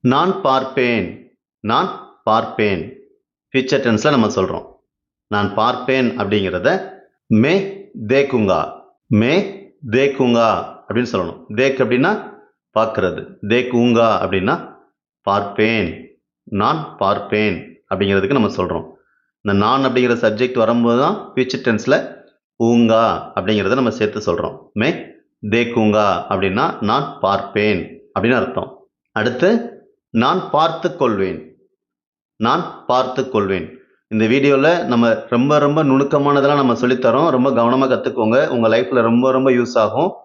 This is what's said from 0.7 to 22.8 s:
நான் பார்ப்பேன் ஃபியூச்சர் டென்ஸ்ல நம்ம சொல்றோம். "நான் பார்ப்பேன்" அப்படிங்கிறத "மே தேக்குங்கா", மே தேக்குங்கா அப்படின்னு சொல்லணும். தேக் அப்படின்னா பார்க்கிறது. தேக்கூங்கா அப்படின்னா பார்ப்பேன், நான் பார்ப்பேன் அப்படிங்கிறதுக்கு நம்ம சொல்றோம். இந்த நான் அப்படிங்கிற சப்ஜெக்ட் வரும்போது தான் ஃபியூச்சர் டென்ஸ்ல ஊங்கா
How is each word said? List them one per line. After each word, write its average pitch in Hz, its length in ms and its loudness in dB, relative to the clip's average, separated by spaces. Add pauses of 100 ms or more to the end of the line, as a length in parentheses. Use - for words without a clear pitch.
நான் 135 240 0 (360)
பார்ப்பேன் 110 580 0 (720)
ஃபியூச்சர் 131 320 0
டென்ஸ்ல 120 300 2
நம்ம 110 180 2
சொல்றோம். 92 320 -4 (640)
"நான் 104 240 0
பார்ப்பேன்" 123 640 0
அப்படிங்கிறத 98 540 -2 (600)
"மே 120 240 4 (540)
தேக்குங்கா", 113 520 2 (500)
மே 113 220 2 (580)
தேக்குங்கா 120 600 2 (300)
அப்படின்னு 113 320 -4
சொல்லணும். 87 260 -4 (160)
தேக் 131 260 0
அப்படின்னா 127 320 0 (680)
பார்க்கிறது. - 440 -2 (300)
தேக்கூங்கா 120 560 2 (140)
அப்படின்னா 98 320 -2 (760)
பார்ப்பேன், 104 600 0 (720)
நான் 147 200 0 (220)
பார்ப்பேன் 104 540 0 (340)
அப்படிங்கிறதுக்கு 98 480 0
நம்ம 101 200 2
சொல்றோம். 82 280 -4 (580)
இந்த 101 100 0 (100)
நான் 131 220 2
அப்படிங்கிற 123 280 2 (100)
சப்ஜெக்ட் 117 380 0
வரும்போது 117 420 2
தான் 196 120 0 (160)
ஃபியூச்சர் 127 340 -2
டென்ஸ்ல 120 300 2 (720)
ஊங்கா 117 360 4 (320)